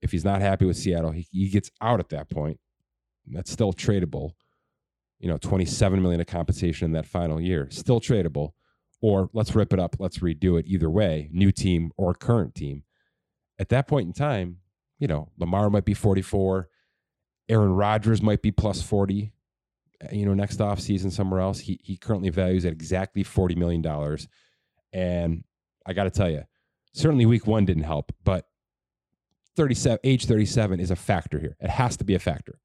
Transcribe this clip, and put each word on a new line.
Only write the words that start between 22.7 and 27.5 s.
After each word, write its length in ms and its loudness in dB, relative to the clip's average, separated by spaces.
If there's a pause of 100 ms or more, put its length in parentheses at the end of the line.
exactly 520 -4
forty 320 0
million 260 0
dollars. 480 -6 (640)
And 500 -2 (420)
I 60 -10
gotta 180 0
tell 200 0
you, 140 -4 (500)
certainly 320 4
week 200 4
one 200 4